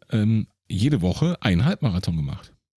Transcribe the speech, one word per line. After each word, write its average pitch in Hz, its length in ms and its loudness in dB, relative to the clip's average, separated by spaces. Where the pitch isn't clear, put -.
ähm, 110 360 2
jede 120 340 0
Woche 151 380 0
einen 92 240 2
Halbmarathon 95 520 -2
gemacht. - 360 -6